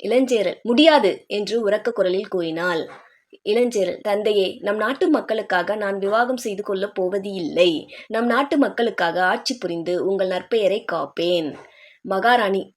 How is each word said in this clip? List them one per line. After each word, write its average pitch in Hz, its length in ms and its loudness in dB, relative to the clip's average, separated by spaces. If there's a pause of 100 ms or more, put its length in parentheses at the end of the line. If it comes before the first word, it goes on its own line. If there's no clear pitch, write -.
இளஞ்சேரல், 226 580 2
"முடியாது" 247 640 4
என்று 208 340 -2
உரக்க 208 320 0
குரலில் 196 360 0
கூறினாள். 175 640 -4 (540)
இளஞ்சேரல், 214 560 0
"தந்தையே, 208 600 0
நம் 202 160 -2
நாட்டு 240 320 0
மக்களுக்காக 202 680 0
நான் 196 220 -4
விவாகம் 226 380 0
செய்து 208 260 -6
கொள்ளப் 202 320 -4
போவது 190 380 -4
இல்லை. 170 540 2 (220)
நம் 226 180 0
நாட்டு 277 320 2
மக்களுக்காக 190 680 0
ஆட்சி 233 360 0
புரிந்து 170 460 -2
உங்கள் 190 220 0
நற்பெயரை 196 640 -2
காப்பேன்." 165 640 -2 (460)
மகாராணி 196 760 0